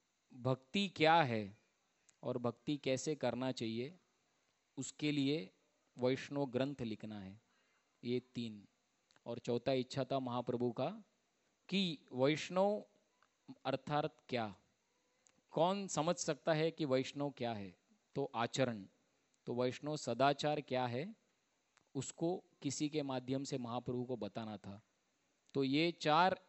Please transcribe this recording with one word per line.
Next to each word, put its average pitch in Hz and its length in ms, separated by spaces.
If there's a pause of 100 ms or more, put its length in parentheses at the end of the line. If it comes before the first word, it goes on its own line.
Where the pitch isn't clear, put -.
(340)
भक्ति 131 540
क्या 160 340
है 110 360 (640)
और 123 160
भक्ति 120 380
कैसे 135 380
करना 127 380
चाहिए, 123 460 (760)
उसके 147 360
लिए 147 380 (480)
वैष्णव 131 480
ग्रंथ 131 340
लिखना 107 400
है। 98 200 (640)
ये 123 160
तीन। 110 480 (580)
और 117 120
चौथा 123 340
इच्छा 131 320
था 135 140
महाप्रभु 123 540
का 180 300 (640)
कि 185 300 (140)
वैष्णव 180 760 (800)
अर्थात 147 640
क्या, 110 280 (920)
कौन 190 360
समझ 170 300
सकता - 360
है 160 180
कि 160 140
वैष्णव 135 460
क्या 117 220
है? 98 240 (380)
तो 139 200
आचरण, 117 520 (600)
तो 123 80
वैष्णव 127 420
सदाचार 143 640
क्या 127 260
है, 139 300 (800)
उसको 170 500 (180)
किसी 147 260
के 151 140
माध्यम 131 420
से 135 140
महाप्रभु 123 460
को 127 120
बताना 107 400
था। 101 260 (720)
तो 139 100
ये 151 280
चार 170 560